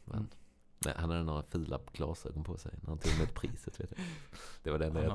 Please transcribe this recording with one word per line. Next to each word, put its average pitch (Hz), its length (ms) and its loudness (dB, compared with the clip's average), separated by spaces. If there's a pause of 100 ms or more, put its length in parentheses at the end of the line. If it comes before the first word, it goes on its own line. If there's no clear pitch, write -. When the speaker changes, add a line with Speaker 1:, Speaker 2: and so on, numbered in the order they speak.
Speaker 1:
vann. - 140 -4
Speaker 2:
Mm. - 120 -2 (540)
Speaker 1:
Nej, 71 120 2
han 82 140 2
hade 82 120 4
några 76 200 2
fila 73 380 0 (120)
glasögon 76 520 -2
på 85 120 -2
sig - 240 -8
när - 80 -6
han 80 100 0
tog - 140 6
emot 80 220 4
priset, - 460 -4
vet - 160 -4
jag. 92 100 -4 (560)
Det 78 80 0
var 78 80 4
det 78 80 4
enda 80 140 2
Speaker 2:
Han - 80 4
Speaker 1:
jag - 60 6